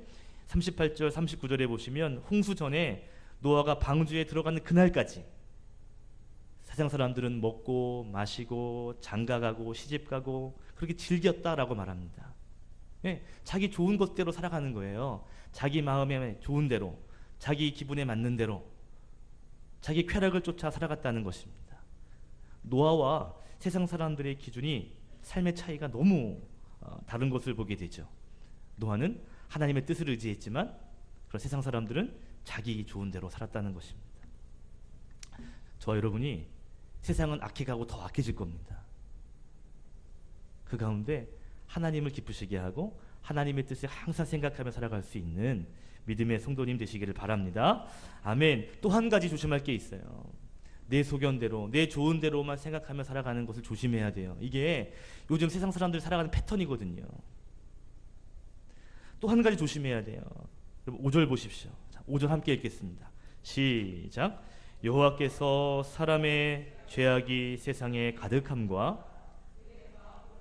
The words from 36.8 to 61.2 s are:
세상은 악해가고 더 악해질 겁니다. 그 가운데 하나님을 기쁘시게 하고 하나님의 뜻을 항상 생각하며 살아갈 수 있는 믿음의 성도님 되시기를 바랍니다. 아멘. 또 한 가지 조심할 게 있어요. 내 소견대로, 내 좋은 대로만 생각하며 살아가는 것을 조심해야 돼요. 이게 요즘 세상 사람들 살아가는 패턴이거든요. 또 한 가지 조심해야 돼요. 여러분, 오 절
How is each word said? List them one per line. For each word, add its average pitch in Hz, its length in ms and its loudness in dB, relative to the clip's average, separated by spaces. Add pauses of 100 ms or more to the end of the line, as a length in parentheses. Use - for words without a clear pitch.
세상은 156 400 2
악해가고 117 440 -2
더 95 160 -8
악해질 113 320 0
겁니다. - 480 -6 (1800)
그 - 140 -4
가운데 110 500 0 (380)
하나님을 156 440 0
기쁘시게 104 460 -4
하고 95 420 -2 (220)
하나님의 143 460 0
뜻을 135 220 -6
항상 165 380 -2
생각하며 135 440 -2
살아갈 110 320 -2
수 - 160 -8
있는 90 480 0 (400)
믿음의 110 340 2
성도님 127 380 0
되시기를 101 360 -2
바랍니다. 104 720 2 (360)
아멘. 123 580 4
또 208 100 4
한 226 180 6
가지 185 200 6
조심할 147 340 2
게 139 120 0
있어요. - 500 -8 (640)
내 139 160 6
소견대로, 127 680 2
내 151 180 6
좋은 156 320 4
대로만 147 380 2
생각하며 151 460 -4
살아가는 127 420 -2
것을 117 160 -6
조심해야 113 500 2
돼요. 90 280 -4
이게 135 520 2 (380)
요즘 160 180 6
세상 185 240 2
사람들 175 280 2
살아가는 170 300 2
패턴이거든요. 139 760 2 (2250)
또 214 80 2
한 233 140 8
가지 220 140 8
조심해야 139 480 0
돼요. 110 180 -8 (640)
여러분, 127 200 -4
오 135 40 6
절 156 160 8